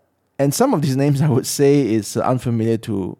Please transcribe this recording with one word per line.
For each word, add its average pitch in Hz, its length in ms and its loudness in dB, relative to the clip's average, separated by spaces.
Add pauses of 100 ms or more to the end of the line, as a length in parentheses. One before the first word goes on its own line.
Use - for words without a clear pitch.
(380)
and 143 140 0
some 254 220 0
of 156 80 0
these 131 140 0
names 139 260 2
I 151 60 2
would 131 180 0
say 143 340 2 (140)
is 107 220 -4
unfamiliar 117 640 0
to, 104 420 -6